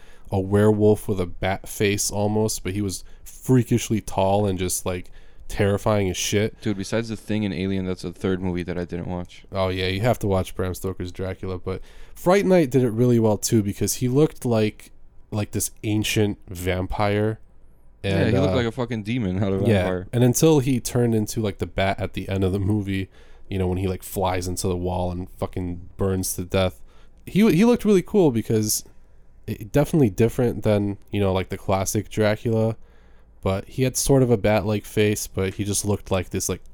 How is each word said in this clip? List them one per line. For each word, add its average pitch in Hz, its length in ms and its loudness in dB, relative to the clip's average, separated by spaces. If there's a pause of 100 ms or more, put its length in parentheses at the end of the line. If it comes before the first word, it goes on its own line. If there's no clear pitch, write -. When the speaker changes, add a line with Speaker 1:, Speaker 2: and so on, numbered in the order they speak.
(320)
Speaker 1:
a 101 80 0
werewolf 104 680 4
with 95 120 -2
a 90 60 0
bat - 420 -4
face 101 420 0
almost, 104 540 -2
but 92 80 -4
he 101 100 -4
was 95 200 -6 (220)
freakishly 117 760 0
tall 98 460 2
and 92 140 0
just, 90 260 -2
like, 90 240 -6 (380)
terrifying 101 600 2
as 87 80 -2
shit. - 440 -2
Speaker 2:
Dude, 104 160 -2
besides 110 320 -2
The 110 80 -6
Thing 107 280 -4
and 95 80 -2
Alien, 95 320 -2
that's 92 180 -4
the 87 100 -6
third 95 280 -2
movie 90 220 -2
that 87 160 -6
I 90 60 -4
didn't 87 240 -8
watch. 90 420 -10
Speaker 1:
Oh, 95 200 0
yeah, 92 180 -2
you 95 140 -2
have 120 180 2
to 107 80 -2
watch 92 260 0
Bram 92 200 -4
Stoker's 90 360 -6
Dracula, 92 480 -8
but 92 220 -8 (340)
Fright 185 320 2
Night 175 240 4
did 127 140 4
it 117 60 2
really 117 280 4
well, 107 200 4
too, 113 220 2
because 101 340 -2
he 123 120 -2
looked 143 380 2
like, 110 480 0 (400)
like, 107 180 -4
this - 220 -4 (100)
ancient 107 560 0 (100)
vampire. 98 920 -2 (640)
Speaker 2:
Yeah, 98 140 0
Speaker 1:
And, 110 120 4
Speaker 2:
he 113 100 4
looked 92 120 2
Speaker 1:
uh, - 40 2
Speaker 2:
like 120 100 0
a 113 60 -2
fucking 120 300 -4
demon, 101 380 -2
not 98 120 2
a 98 40 0 (100)
Speaker 1:
yeah, 104 160 4
Speaker 2:
vampire. 92 300 -2
Speaker 1:
and 120 100 2
until 147 380 4
he 123 180 0
turned 120 380 0
into, 107 240 -2
like, 104 180 -2
the 95 80 -2
bat 95 320 -2
at 95 140 -4
the 95 160 -8
end 98 160 0
of 92 80 2
the 98 80 0
movie, 98 480 -2 (400)
you 98 100 -4
know, 92 80 0
when 90 120 0
he, 95 100 0
like, 92 160 -6
flies 92 420 -2
into 92 220 -4
the 90 80 0
wall 90 340 -2
and 90 220 -8
fucking 92 640 -8
burns 95 380 -2
to 92 100 -6
death. 92 360 0 (460)
He, 180 140 0 (120)
he 180 120 4
looked 240 200 2
really 196 180 4
cool 175 280 4
because 110 540 0 (640)
it, 110 260 -10
definitely 143 380 4
different 113 520 2
than, 101 360 2 (120)
you 104 80 -2
know, 98 140 2
like, 92 160 0
the 95 100 -6
classic 98 500 -2
Dracula, 110 680 0 (640)
but 95 260 -2
he - 160 -4
had 123 120 -2
sort 135 260 4
of 120 80 2
a 117 60 6
bat-like 104 480 0
face, 104 420 0
but 95 280 -4
he 104 100 -6
just 101 200 -2
looked 101 260 -2
like 95 200 -2
this, - 180 -4
like, 90 120 -4 (140)